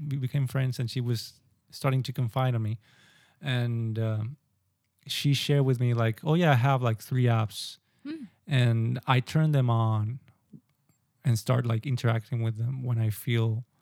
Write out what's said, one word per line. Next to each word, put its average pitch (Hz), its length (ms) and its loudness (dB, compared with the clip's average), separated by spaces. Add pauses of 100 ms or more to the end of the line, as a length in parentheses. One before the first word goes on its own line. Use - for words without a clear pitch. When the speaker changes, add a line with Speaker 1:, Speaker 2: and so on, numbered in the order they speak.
Speaker 1:
we 131 80 -4
became 131 300 -2
friends, 131 320 -2
and 117 100 -4
she - 100 -4
was 120 340 -4 (360)
starting 131 340 0
to 131 80 -6
confide 127 440 0
on 113 80 0
me. 110 160 -4 (600)
And, 117 580 -2
um, 113 380 -2 (680)
she 143 260 0
shared 143 320 2
with 131 140 2
me, 120 160 2
like, 113 280 0
"Oh, 156 120 2
yeah, 170 160 6
I 135 40 8
have, 127 280 4
like, 113 180 0
three 127 220 0
apps." 113 540 0 (280)
Speaker 2:
Hmm. 294 200 -10 (200)
Speaker 1:
And 120 600 0
I 131 120 4
turned 156 360 0
them 127 120 2
on 113 520 0 (1040)
and 113 140 2
start, 123 260 0
like, 113 220 -2
interacting 117 560 -2
with 113 140 -2
them 127 260 -4
when 120 160 -2
I 110 100 0
feel 113 560 -2 (160)